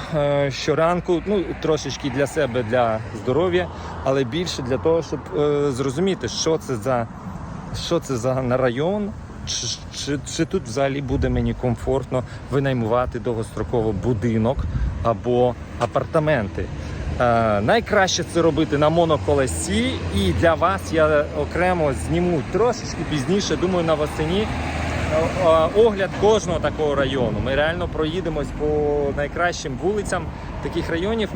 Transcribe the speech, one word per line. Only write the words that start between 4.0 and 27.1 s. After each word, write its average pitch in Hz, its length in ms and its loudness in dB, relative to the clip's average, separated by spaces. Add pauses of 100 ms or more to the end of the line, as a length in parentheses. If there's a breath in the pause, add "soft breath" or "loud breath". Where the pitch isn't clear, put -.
але 135 200 2
більше 156 380 -4
для 127 160 -2
того, 160 260 2
щоб, 147 160 -6 (200)
е, 143 320 2
зрозуміти, 139 560 -2
що 160 300 0
це 135 180 -4
за, 117 320 0 (800)
що 170 140 2
це 135 180 -4
за 127 240 0
на 127 160 2
район, 156 520 0 (380)
чи, - 200 -6 (280)
чи, 139 240 -4 (160)
чи 165 100 0
тут 180 180 -4
взагалі 139 380 0
буде 131 280 0
мені 120 240 0
комфортно 127 680 -2 (280 loud breath)
винаймувати 123 680 0
довгостроково 110 720 -2
будинок 110 640 2 (460 loud breath)
або 120 520 2 (240)
апартаменти. 135 880 0 (560 loud breath)
Е, 113 400 4
найкраще 190 640 2
це - 180 0
робити 160 360 2
на 151 120 6
моноколесі, 165 1000 2 (240)
і 190 180 2
для 165 200 4
вас 180 400 0
я 151 320 4 (160)
окремо 165 520 2
зніму 160 480 0 (100)
трошечки 220 460 0 (120)
пізніше, 156 460 0
думаю, 175 300 2
на 160 80 4
восені, 156 480 0
е, 220 60 0 (1000)
е, 160 300 6
огляд 202 340 4 (120)
кожного 185 380 4
такого 147 360 0
району. 127 500 0